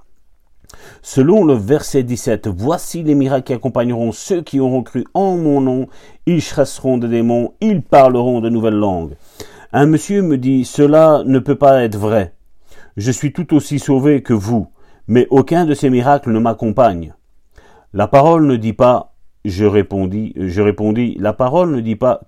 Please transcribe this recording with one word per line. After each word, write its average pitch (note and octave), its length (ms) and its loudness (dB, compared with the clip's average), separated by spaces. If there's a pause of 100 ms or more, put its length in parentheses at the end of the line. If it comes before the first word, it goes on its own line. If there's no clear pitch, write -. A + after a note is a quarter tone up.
(1000)
Selon E3+ 440 2
le D3 100 4
verset C3 480 -2
dix-sept, « A#2 460 -6
Voici C#3 560 -6
les D3+ 100 2
miracles C3+ 300 0
qui - 80 -6
accompagneront A#2+ 580 -4
ceux E3+ 320 -6
qui C#3+ 160 -4
auront C3 240 -2
cru A#2 220 -8 (100)
en F#3 220 0
mon D3 240 0
nom. C3 260 -2 (400)
Ils E3+ 160 2
chasseront C3+ 560 -2
des A#2+ 100 -4
démons, A#2 520 0
ils G3+ 220 0
parleront B2+ 580 2
de A2+ 80 -2
nouvelles A2+ 260 0
langues. » F2+ 400 -2 (580)
Un C#3 140 2
monsieur D#3 360 0
me D#3+ 160 0
dit, « B2+ 280 0
Cela D3 580 4
ne C3+ 140 2
peut C3+ 160 -2
pas C3+ 300 4
être G#2+ 120 -4
vrai. G#2 380 -2 (600)
Je G#2+ 160 -2
suis C#3 200 -4
tout E3 220 -4
aussi C#3+ 240 0
sauvé C3+ 440 0
que B2 120 0
vous, G#2 320 -2 (400)
mais A#2 240 2
aucun C#3 340 2
de D3+ 100 0
ces C#3 140 -2
miracles B2+ 440 0
ne A2 80 0
m'accompagne. » A2 720 -2 (800)
La F#2 120 -2
parole D#3 400 4
ne C3 100 2
dit A2 180 -4
pas, B2 400 0 (320)
je G2 180 -2
répondis, G2 720 -2
je F#2 240 -4
répondis, « G#2+ 600 -2
La - 120 -2
parole D#3 420 -2
ne A#2+ 60 -4
dit A2 160 -4
pas B2 320 0